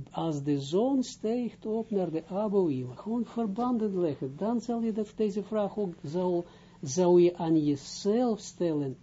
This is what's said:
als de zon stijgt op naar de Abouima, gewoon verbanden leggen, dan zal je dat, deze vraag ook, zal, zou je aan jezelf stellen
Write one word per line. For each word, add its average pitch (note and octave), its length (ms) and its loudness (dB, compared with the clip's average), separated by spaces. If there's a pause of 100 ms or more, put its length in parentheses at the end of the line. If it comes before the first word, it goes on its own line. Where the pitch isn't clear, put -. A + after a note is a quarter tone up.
(100)
als D#3 320 -4
de C#3+ 180 0
zon A3 420 0
stijgt A#3 640 -6
op A3 240 -4
naar F#3 200 0
de D#3+ 160 -4
Abouima, F3+ 680 0
gewoon A3+ 300 -4
verbanden A3 760 -2
leggen, C#3+ 360 -2
dan A3 240 -2
zal A#3 200 -4
je A3+ 120 -2
dat, G#3 240 -4
deze G#3 260 -2
vraag G3+ 360 -2
ook, F#3+ 240 -2
zal, F3 420 0 (360)
zou F3 420 6
je F3 140 6
aan D#3+ 280 4
jezelf G3+ 760 0
stellen D3 640 -2